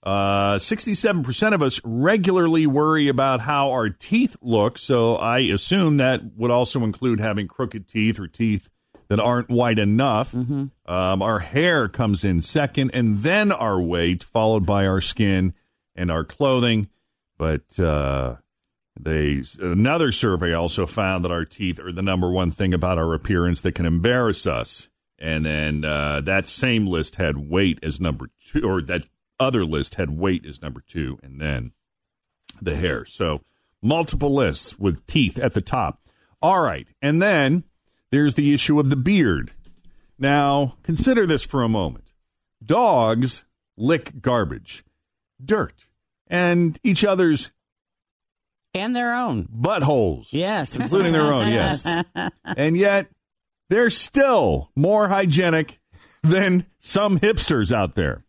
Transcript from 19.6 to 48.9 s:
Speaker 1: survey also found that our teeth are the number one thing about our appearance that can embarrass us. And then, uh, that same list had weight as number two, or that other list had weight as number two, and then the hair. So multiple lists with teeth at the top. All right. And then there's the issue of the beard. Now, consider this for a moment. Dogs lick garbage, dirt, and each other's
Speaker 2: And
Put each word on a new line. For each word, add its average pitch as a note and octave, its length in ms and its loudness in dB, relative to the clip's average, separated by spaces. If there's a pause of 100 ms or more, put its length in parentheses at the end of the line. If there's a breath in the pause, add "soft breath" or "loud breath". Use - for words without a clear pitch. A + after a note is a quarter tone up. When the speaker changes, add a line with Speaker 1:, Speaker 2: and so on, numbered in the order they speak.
Speaker 1:
survey F2+ 420 0
also E2+ 320 -2
found F#2+ 400 -2
that F2 60 -2
our E2+ 140 -4
teeth F2 340 -8
are F2+ 120 -12
the F#2 120 -8
number F2+ 260 0
one F2+ 220 0
thing F#2 240 -2
about F2+ 240 -2
our E2 160 -2
appearance F2 460 -2
that F2+ 120 -4
can E2+ 140 -4
embarrass A2 580 0
us. B1 420 -6 (300)
And D#2 300 -4
then, D2+ 360 -4
uh, D2 380 -4
that F#2+ 260 -2
same A#2 380 -2
list E2+ 300 -4
had D2 340 -4
weight F2+ 320 0
as D2+ 180 -8
number C2+ 300 -4 (100)
two, - 240 -6
or F#2 200 -2
that E2+ 220 -6 (320)
other B2+ 280 0
list D#2 300 -4
had D#2+ 220 -4
weight F#2 280 -2
as D2 160 -18
number B1 260 -14
two, C2+ 340 -8
and C2+ 200 -16
then C2 320 -6 (880)
the F2+ 120 -4
hair. D2 300 -4
So D2+ 380 -6 (400)
multiple C#3+ 520 0
lists A2+ 460 0
with F#2+ 280 -2
teeth B2 300 0
at B2 160 -2
the G#2+ 60 -2
top. G2+ 400 -4 (420)
All F3+ 200 2
right. E2+ 260 -4 (140)
And D3+ 200 2
then E3+ 440 2 (480)
there's C#3+ 220 2
the C#3+ 180 4
issue D3 260 2
of C#3 100 2
the C#3+ 60 2
beard. B2+ 560 2 (640)
Now, C#3 680 2
consider G#3+ 420 2
this D#3 200 0
for C3 180 -2
a A2+ 40 2
moment. G2 460 -4 (500)
Dogs B2+ 800 2 (320)
lick C#3+ 460 -2
garbage, G2 640 -2 (580)
dirt, F3+ 440 -4 (400)
and F3 540 2
each G3+ 220 2
other's F3+ 480 2 (1200)
Speaker 2:
And G#3+ 220 -4